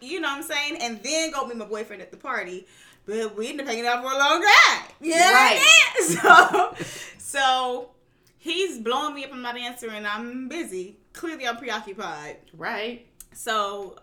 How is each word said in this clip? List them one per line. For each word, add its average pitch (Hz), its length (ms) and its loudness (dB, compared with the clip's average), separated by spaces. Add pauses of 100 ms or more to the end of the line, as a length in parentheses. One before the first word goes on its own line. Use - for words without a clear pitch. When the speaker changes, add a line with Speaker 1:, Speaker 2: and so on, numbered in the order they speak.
Speaker 1:
you 294 180 -10
know 320 100 -4
what 277 80 -6
I'm 311 60 -12
saying? 294 380 -6
And 233 220 -8
then 311 280 -4
go 277 140 -6
meet 240 120 -10
my 220 80 -10
boyfriend 208 360 -10
at - 100 -20
the 180 60 -20
party. 185 480 -8 (400)
But 214 320 -6
we 220 120 -6
ended 294 160 -8
up - 60 -8
hanging 226 140 -6
out 240 180 -2
for 262 80 -6
a 277 60 -4
long 294 240 2
time. - 440 6 (160)
You 311 100 -4
know 320 60 2
what 370 180 8
I - 80 8
Speaker 2:
Right. 427 120 4 (440)
Speaker 1:
mean? 339 180 0
<laughs> - 0 -
So, 359 580 6 (440)
so 254 680 -2 (480)
he's 330 420 -6
blowing 269 360 -4
me 277 100 -12
up, 269 80 -16
I'm 254 80 -14
not 240 160 -10
answering, 233 480 -12
I'm 240 440 -10
busy. 208 480 -12 (160)
Clearly, 302 340 -10
I'm 233 100 -6
preoccupied. 196 800 -12 (180)
Speaker 2:
Right. 214 520 -10 (260)
Speaker 1:
So, 202 680 -6